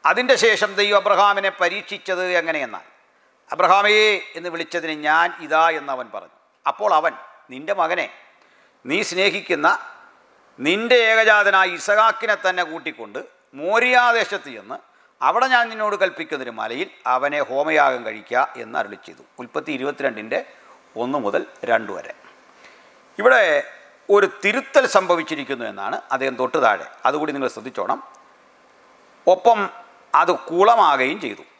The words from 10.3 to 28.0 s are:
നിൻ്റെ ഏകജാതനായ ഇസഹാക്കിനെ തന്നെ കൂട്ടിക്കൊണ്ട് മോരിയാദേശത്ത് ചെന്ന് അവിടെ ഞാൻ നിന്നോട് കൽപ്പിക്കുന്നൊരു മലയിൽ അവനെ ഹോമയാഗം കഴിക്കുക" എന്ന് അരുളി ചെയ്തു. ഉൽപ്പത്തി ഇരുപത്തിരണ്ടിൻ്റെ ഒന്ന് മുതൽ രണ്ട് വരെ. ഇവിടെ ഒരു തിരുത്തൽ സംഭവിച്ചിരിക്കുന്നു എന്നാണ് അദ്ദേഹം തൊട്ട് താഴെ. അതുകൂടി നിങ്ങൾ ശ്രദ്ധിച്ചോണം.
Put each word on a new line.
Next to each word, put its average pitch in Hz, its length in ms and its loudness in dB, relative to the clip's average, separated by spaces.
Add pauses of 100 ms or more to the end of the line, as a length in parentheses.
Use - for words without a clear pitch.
നിൻ്റെ 214 380 2 (120)
ഏകജാതനായ 208 600 4 (100)
ഇസഹാക്കിനെ 214 560 2 (100)
തന്നെ 185 260 0
കൂട്ടിക്കൊണ്ട് 127 480 -12 (420)
മോരിയാദേശത്ത് 233 960 0
ചെന്ന് 104 200 -14 (440)
അവിടെ 202 340 2
ഞാൻ 240 160 4
നിന്നോട് 214 320 -4
കൽപ്പിക്കുന്നൊരു 151 580 -6
മലയിൽ 123 260 -6 (280)
അവനെ 143 240 -2 (100)
ഹോമയാഗം 143 580 0
കഴിക്കുക" 117 400 -2 (160)
എന്ന് 113 180 -8
അരുളി 104 260 -10
ചെയ്തു. - 160 -20 (180)
ഉൽപ്പത്തി 131 360 -8
ഇരുപത്തിരണ്ടിൻ്റെ 127 600 -6 (640)
ഒന്ന് 135 220 -4
മുതൽ - 180 -2 (280)
രണ്ട് 110 260 -2
വരെ. - 160 -14 (1040)
ഇവിടെ 240 220 4 (720)
ഒരു 202 120 4 (160)
തിരുത്തൽ 254 400 2 (100)
സംഭവിച്ചിരിക്കുന്നു 156 760 0
എന്നാണ് 98 260 -8 (160)
അദ്ദേഹം 131 260 -4
തൊട്ട് 127 240 0
താഴെ. 104 220 2 (220)
അതുകൂടി 151 280 -2
നിങ്ങൾ 135 200 -2
ശ്രദ്ധിച്ചോണം. 110 440 -6 (1300)